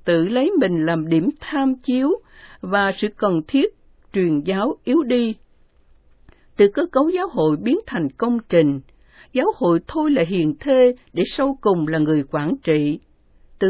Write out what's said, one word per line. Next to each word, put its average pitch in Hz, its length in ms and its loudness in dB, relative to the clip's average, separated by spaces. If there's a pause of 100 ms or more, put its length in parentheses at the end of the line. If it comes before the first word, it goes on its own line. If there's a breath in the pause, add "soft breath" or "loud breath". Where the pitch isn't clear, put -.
tự 170 220 2
lấy 254 320 0
mình 175 260 0
làm 160 240 -2
điểm 165 200 2 (100)
tham 269 360 -2
chiếu 254 340 -2 (520 loud breath)
và 196 360 0
sự 214 100 -2 (100)
cần 180 300 0
thiết 294 220 0 (440)
truyền 175 260 2
giáo 190 440 -2
yếu 285 200 2
đi. 240 320 0 (1200 soft breath)
Từ 202 100 6
cơ 277 240 -2
cấu 294 180 0
giáo 370 220 -2
hội 156 300 0
biến 240 160 0 (100)
thành 160 300 -4
công 240 200 -2 (120)
trình, 147 300 2 (540 soft breath)
giáo 254 220 0
hội 170 320 0
thôi 311 240 -2
là 220 160 2
hiền 170 320 -2
thê 254 360 4 (180 soft breath)
để 175 180 -2
sau 277 300 -4
cùng 175 260 0
là 160 120 -2
người 151 320 2
quản 156 320 -4
trị. 151 360 0 (600)
Từ 196 100 2